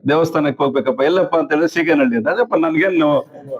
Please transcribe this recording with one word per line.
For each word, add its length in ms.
ದೇವಸ್ಥಾನಕ್ಕೆ 540
ಹೋಗ್ಬೇಕಪ್ಪ, 380
ಎಲ್ಲಪ್ಪ 340
ಅಂತ 160
ಹೇಳಿದ್ರೆ 240
ಸೀಗೆನಹಳ್ಳಿ 420
ಅಂತ. 100
ಅದಪ್ಪ 360
ನನ್ಗೇನು 460